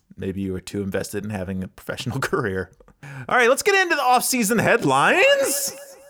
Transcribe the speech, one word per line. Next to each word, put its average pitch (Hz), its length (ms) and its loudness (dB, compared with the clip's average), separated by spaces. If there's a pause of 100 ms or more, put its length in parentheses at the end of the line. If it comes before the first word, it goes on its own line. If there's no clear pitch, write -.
(160)
Maybe 98 240 -6
you 95 120 -4
were 92 80 -6
too 101 220 -8
invested 95 400 -6
in 104 80 -8
having 95 320 -6
a 95 60 -8
professional - 500 -8
<laughs> - 120 -6
career. 98 420 -4 (560)
All - 80 2
right, 240 120 4
let's 269 140 2
get 392 180 4
into 349 140 2
the 285 80 -2
off-season 240 560 2
headlines. 247 1200 2 (340)